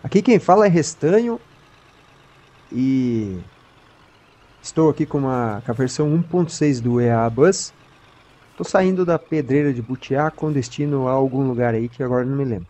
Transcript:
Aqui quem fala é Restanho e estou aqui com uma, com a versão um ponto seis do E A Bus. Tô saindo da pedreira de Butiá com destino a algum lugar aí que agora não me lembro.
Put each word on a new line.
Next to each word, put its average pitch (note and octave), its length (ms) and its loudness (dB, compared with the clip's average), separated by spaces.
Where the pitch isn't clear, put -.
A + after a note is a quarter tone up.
Aqui G3+ 200 0
quem G#3+ 180 4
fala G#3 260 6
é G3+ 40 4
Restanho F#3+ 720 0
e A#2+ 680 0
estou D#3+ 280 0
aqui D3+ 160 0
com D3 120 -6
uma, A#2+ 480 -2
com - 40 -6
a A#2 40 -4
versão C3 340 -2
um D#3 140 2
ponto E3+ 320 -2
seis C#3+ 260 0
do A#2+ 220 0
E A#2+ 80 2
A A2+ 200 2
Bus. D3 440 0
Tô F3 60 -8
saindo F#3 420 0
da E3+ 140 0
pedreira C#3+ 540 0
de A#2+ 80 -4
Butiá C3 500 -4
com D#3 220 -6
destino C#3 560 -2
a - 20 0
algum C3+ 340 0
lugar A#2+ 280 0
aí A#2 160 -4
que A#2+ 120 -12
agora B2 220 0
não C3+ 140 -4
me C#3 80 -2
lembro. G2 240 -6